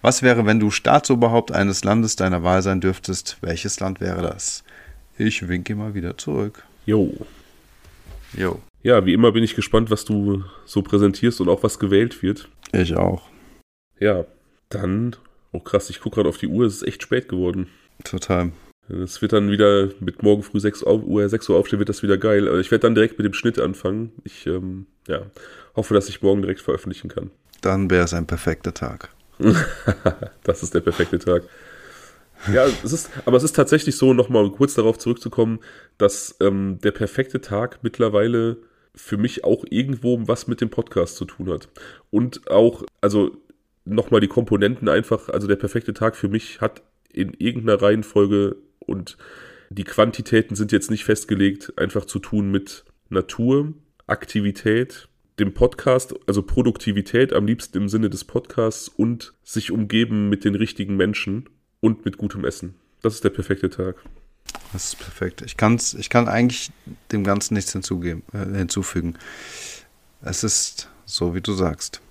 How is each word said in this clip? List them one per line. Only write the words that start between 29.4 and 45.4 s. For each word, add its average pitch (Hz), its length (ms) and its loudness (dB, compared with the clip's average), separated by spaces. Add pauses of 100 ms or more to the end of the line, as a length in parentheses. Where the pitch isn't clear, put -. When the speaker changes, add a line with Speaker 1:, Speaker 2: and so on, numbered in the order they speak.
Speaker 2:
Das - 180 -2
ist - 120 -10
der 85 60 2
perfekte - 380 -2
Tag. 85 260 0 (1080)
Ja, 131 140 4 (160)
es 117 100 -4
ist, - 180 -6 (140)
aber 123 120 4
es 127 80 6
ist 160 100 -2
tatsächlich 151 420 2
so, 131 180 6
nochmal 117 360 4
kurz 139 240 0
darauf 113 240 2
zurückzukommen, 113 600 -2 (380)
dass, - 420 0
ähm, 98 420 0
der 104 80 2
perfekte - 500 -4
Tag 107 420 -6
mittlerweile 113 760 0 (400)
für - 200 -8
mich 113 280 -2
auch - 260 2
irgendwo 123 560 0
was 117 220 -2
mit 117 120 -4
dem 117 100 0
Podcast - 460 -4
zu - 80 -8
tun 92 260 -10
hat. - 180 -8 (420)
Und 120 400 -2
auch, 113 320 4 (180)
also 101 360 2 (480)
nochmal 107 360 2
die 101 80 2
Komponenten 110 600 0
einfach, 104 400 0
also 101 180 -4